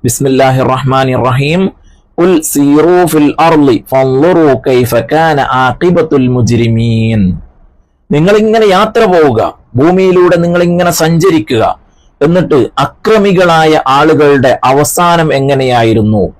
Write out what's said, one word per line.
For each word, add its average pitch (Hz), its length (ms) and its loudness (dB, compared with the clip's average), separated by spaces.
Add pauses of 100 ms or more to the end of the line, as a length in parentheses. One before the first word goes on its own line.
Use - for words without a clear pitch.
ബിസ്മില്ലാഹിർ 131 640 0
റഹ്മാനിർ 131 580 -2
റഹീം, 147 460 -2 (500)
"ഖുൽ 175 200 2
സീറൂ 156 640 0
ഫിൽ 151 340 0
അർളി 151 520 0
ഫൻളുറൂ 135 640 2 (120)
കൈഫ 123 280 0
കാന 147 440 0
ആഖിബത്തുൽ 131 880 0
മുജ്രിമീൻ." 113 1080 -2 (720)
നിങ്ങളിങ്ങനെ 214 540 2
യാത്ര 214 400 0
പോവുക, 143 520 0 (180)
ഭൂമിയിലൂടെ 180 600 2
നിങ്ങളിങ്ങനെ 175 560 0
സഞ്ചരിക്കുക, 160 880 0 (420)
എന്നിട്ട് 156 460 0 (120)
അക്രമികളായ 175 1080 0
ആളുകളുടെ 139 760 2
അവസാനം 156 720 0
എങ്ങനെയായിരുന്നു 117 1080 0